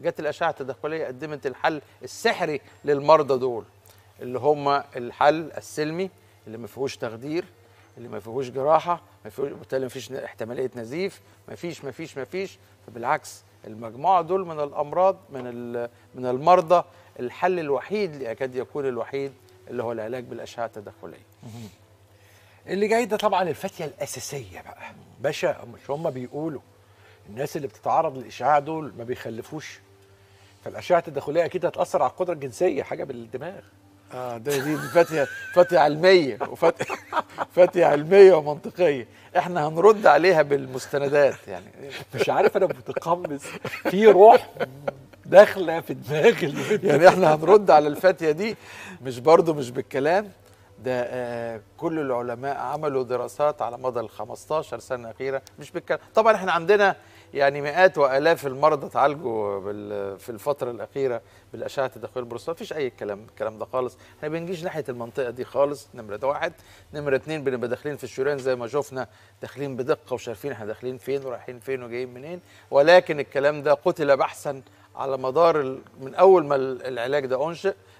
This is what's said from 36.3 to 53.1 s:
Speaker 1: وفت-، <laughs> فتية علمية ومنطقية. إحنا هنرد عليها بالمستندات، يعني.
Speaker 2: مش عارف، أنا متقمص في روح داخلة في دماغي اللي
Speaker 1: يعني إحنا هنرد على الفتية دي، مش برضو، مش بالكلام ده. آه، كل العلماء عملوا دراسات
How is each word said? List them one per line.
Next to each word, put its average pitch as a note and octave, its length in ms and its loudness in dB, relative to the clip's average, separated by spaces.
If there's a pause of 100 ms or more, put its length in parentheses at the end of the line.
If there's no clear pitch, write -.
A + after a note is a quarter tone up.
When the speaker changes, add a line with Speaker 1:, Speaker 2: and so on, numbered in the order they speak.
Speaker 1:
وفت-، - 420 0 (280)
<laughs> - 360 -10
فتية F3+ 300 6
علمية E3 480 8
ومنطقية. D3 720 0 (320)
إحنا F3 300 -2
هنرد G3+ 380 4
عليها D#3 360 6
بالمستندات، C#3 1080 0
يعني. F#2 180 -14 (480)
Speaker 2:
مش - 160 0
عارف، - 260 2
أنا F#3 100 2
متقمص D#3+ 760 -6 (480)
في G3+ 160 4
روح G#3+ 440 10 (760)
داخلة E3 540 8
في D3 140 -8
دماغي D3+ 520 2
اللي D3+ 420 -2
Speaker 1:
يعني D#3 200 8
إحنا F3 260 8
هنرد F3 360 6
على D3+ 180 8
الفتية D#3+ 420 2
دي، F#3+ 260 -4 (460)
مش B2 180 -8
برضو، D#3+ 340 6
مش C3 160 -4
بالكلام D3 600 -2 (540)
ده. B2+ 180 -2
آه، A#2+ 580 -8 (180)
كل D#3+ 200 -4
العلماء B2 580 -4
عملوا C3+ 480 -4
دراسات B2 580 -2